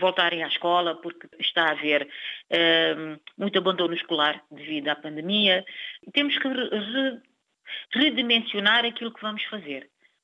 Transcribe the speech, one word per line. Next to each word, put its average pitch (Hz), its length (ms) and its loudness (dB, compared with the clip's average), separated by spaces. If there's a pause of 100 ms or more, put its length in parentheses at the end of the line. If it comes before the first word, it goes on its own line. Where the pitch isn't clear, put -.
voltarem 175 440 2
à 151 40 -4
escola, 175 540 2
porque - 260 -12 (120)
está 165 260 2
a 156 60 4
haver, 147 360 0 (420)
eh, 165 680 2 (200)
muito 196 200 0
abandono 180 360 2
escolar 151 560 0
devido 147 400 -6
à 147 60 0
pandemia. 185 680 0 (480)
Temos 285 240 2
que - 100 -2
re-, 254 220 -2
re-, 233 520 -2 (720)
redimensionar 233 920 2
aquilo 233 280 -6
que - 80 -20
vamos 214 240 -6
fazer, 147 440 -10 (340)